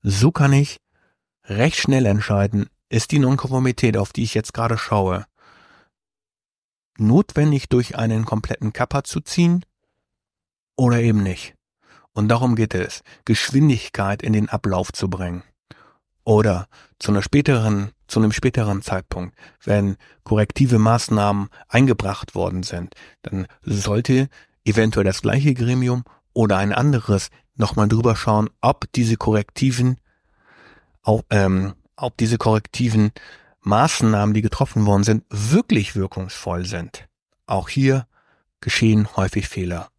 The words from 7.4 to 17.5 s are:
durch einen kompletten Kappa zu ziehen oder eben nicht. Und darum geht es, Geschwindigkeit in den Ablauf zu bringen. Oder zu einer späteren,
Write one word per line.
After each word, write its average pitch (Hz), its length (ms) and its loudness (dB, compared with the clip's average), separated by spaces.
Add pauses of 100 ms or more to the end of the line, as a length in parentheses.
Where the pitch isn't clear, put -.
durch 123 280 0
einen 113 280 -2
kompletten 107 480 -6
Kappa 139 320 -4
zu - 160 -8
ziehen 175 440 0 (1080)
oder 120 240 2
eben 107 240 2
nicht. - 320 -8 (560)
Und 107 160 -2
darum 117 280 2
geht 110 200 -2
es, - 260 -6 (220)
Geschwindigkeit 113 1000 0
in 110 120 -2
den 107 160 0
Ablauf 95 420 -4
zu - 180 -6
bringen. 90 340 -8 (840)
Oder 104 420 4 (320)
zu - 120 -2
einer 98 120 2
späteren, 110 680 0 (160)